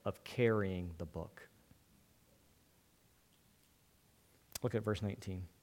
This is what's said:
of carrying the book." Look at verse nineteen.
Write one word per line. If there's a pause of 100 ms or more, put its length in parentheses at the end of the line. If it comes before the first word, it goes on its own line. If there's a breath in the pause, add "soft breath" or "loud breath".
of
carrying
the
book." (3250)
Look
at
verse
nineteen. (140)